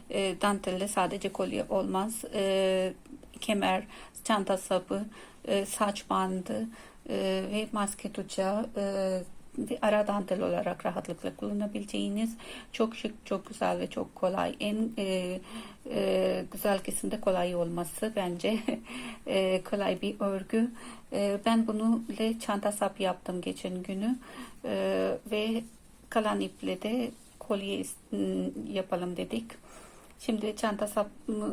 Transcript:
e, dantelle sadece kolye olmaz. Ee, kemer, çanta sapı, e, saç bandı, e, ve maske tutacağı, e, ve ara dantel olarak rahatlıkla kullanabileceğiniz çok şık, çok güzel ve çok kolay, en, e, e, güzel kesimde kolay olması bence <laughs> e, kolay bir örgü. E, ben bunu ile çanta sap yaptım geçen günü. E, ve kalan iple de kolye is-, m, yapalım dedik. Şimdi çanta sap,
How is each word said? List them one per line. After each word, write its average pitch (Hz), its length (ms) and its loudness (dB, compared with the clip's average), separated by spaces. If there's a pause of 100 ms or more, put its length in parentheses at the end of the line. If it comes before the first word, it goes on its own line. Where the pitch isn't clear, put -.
e, 196 320 0
dantelle 196 460 2
sadece 196 460 0
kolye - 360 0
olmaz. 196 640 0
Ee, 190 600 2 (480)
kemer, 190 420 2 (400)
çanta 196 340 2
sapı, 190 480 0 (420)
e, 196 180 2
saç 202 440 0
bandı, 190 580 2 (420)
e, 202 60 2 (360)
ve 214 200 0
maske 202 400 -2
tutacağı, 196 680 0
e, 202 60 0 (720)
ve 233 240 -2
ara 214 260 6
dantel 202 340 0
olarak 175 440 0
rahatlıkla - 500 -4
kullanabileceğiniz 208 1000 -2 (340)
çok 226 240 0
şık, - 300 -6
çok 196 220 -2
güzel 180 320 0
ve 175 100 -2
çok - 260 -6
kolay, 185 440 2
en, 214 380 0
e, 185 420 0 (500)
e, 190 640 2
güzel 196 280 2
kesimde 196 420 -2
kolay 180 340 2
olması 175 600 -2
bence 190 440 2 (320)
<laughs> 240 360 -10
e, 190 360 4
kolay 185 380 0
bir 202 180 -2
örgü. 208 520 2 (420)
E, 202 320 2
ben 226 220 6
bunu 226 420 4
ile 226 300 0
çanta 202 320 0
sap 202 280 0
yaptım 180 420 0
geçen 185 420 -4
günü. 202 320 0 (500)
E, 190 520 2 (140)
ve 220 320 0 (460)
kalan 208 320 2
iple 190 400 -4
de 233 300 0 (280)
kolye 196 400 -2
is-, - 160 -6 (160)
m, 190 380 0 (240)
yapalım 180 440 0
dedik. 214 340 -4 (680)
Şimdi 214 360 0
çanta 208 320 0
sap, 208 200 0 (460)